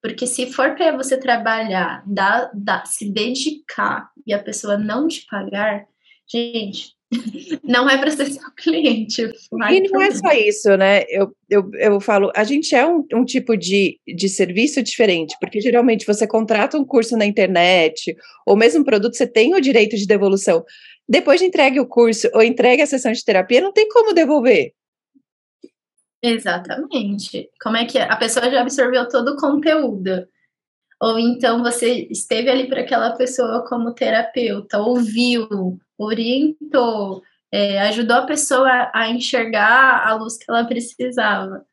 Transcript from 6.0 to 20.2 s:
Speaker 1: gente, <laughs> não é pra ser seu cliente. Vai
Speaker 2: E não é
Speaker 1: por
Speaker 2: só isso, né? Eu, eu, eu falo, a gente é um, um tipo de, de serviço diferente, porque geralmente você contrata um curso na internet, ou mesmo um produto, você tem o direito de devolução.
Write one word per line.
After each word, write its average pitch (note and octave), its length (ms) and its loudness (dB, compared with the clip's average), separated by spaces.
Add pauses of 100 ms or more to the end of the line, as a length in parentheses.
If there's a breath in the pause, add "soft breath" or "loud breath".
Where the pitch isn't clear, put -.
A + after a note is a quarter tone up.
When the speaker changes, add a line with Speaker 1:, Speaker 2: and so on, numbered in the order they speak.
Speaker 1:
gente, A#3 640 -8 (160)
<laughs> - 540 -8
não C4 260 0
é C4+ 80 4
pra D4+ 140 -2
ser C#4+ 140 -4
seu - 300 -12
cliente. A#3 720 -2 (220)
Vai A#3 280 2
Speaker 2:
E G4 100 2
não F#4+ 120 0
é G4 80 4
Speaker 1:
por - 80 -2
Speaker 2:
só E4+ 160 0
isso, G#3 440 2
né? F#3+ 320 4
Eu, G3 260 -2 (160)
eu, G3+ 240 0
eu G3+ 260 2
falo, G3+ 360 2
a G#3+ 80 2
gente C#4+ 280 -2
é C4+ 140 4
um, E4 180 0 (100)
um A#3+ 100 2
tipo A#3+ 320 -2
de, F#3 500 0
de F3+ 220 -4
serviço F#3+ 520 0
diferente, F3 600 0
porque - 200 -4
geralmente A#3+ 460 2
você G#3 180 0
contrata A3 540 0
um C#4+ 60 0
curso A#3 320 0
na G#3+ 100 2
internet, F3+ 880 2 (320 soft breath)
ou G3+ 100 6
mesmo A#3+ 260 4
um - 20 2
produto, A#3 320 0
você B3+ 100 0
tem B3 300 2
o F#4+ 40 4
direito A#3 360 2
de G3+ 100 -4
devolução. G3 580 2 (440 loud breath)